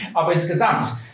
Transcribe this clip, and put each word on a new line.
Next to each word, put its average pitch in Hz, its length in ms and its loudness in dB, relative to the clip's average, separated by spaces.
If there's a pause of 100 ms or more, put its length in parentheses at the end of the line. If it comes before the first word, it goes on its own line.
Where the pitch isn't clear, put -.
(120)
Aber 165 200 2
insgesamt, 175 520 2 (300)